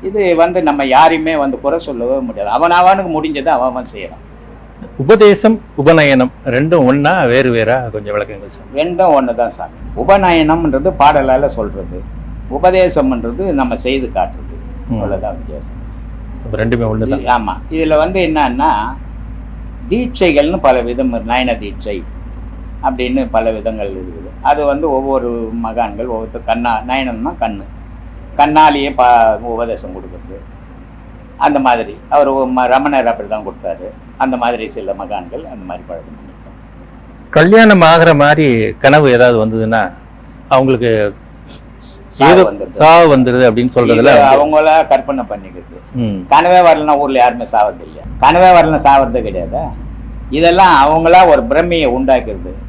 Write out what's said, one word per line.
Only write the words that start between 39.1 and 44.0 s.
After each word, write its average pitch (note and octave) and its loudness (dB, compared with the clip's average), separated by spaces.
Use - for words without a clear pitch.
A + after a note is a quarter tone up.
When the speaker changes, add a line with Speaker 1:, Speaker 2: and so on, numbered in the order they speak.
Speaker 2:
ஏதாவது A#2+ 4
வந்ததுன்னா A2 0
அவங்களுக்கு C3 2
Speaker 1:
சாவு - 2
Speaker 2:
ஏதோ F#3 6
Speaker 1:
வந்துருது. G2+ -8
Speaker 2:
சாவு E3 8
வந்துருது B2+ 4
அப்படின்னு B2 2
சொல்றதுல A#2 2